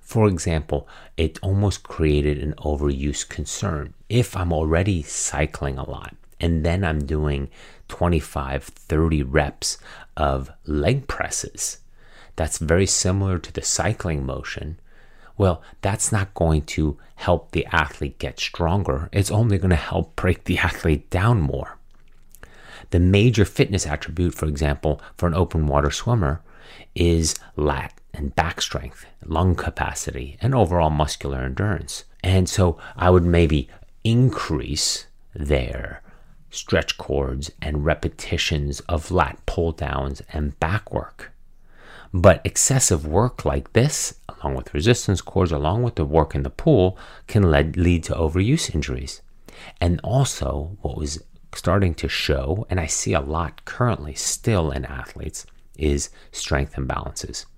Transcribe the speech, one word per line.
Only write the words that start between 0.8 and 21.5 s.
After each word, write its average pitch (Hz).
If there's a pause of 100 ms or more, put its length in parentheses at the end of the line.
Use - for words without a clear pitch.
it 80
almost 98
created 73
an 73
overuse 71
concern. 78 (140)
If 117
I'm 85
already 82
cycling -
a 135
lot, - (240)
and 82
then 87
I'm 76
doing 73 (360)
twenty-five, 73
thirty 78
reps 71 (380)
of 67 (140)
leg 78
presses, - (560)
that's 82
very 85
similar 95
to -
the -
cycling 80
motion. 67 (600)
Well, 92 (180)
that's -
not 98
going 80 (140)
to 76 (160)
help -
the 85
athlete 73
get -
stronger. 82
It's 98
only 107
gonna 92
help 87
break -
the 87
athlete -
down 107
more. 65 (1120)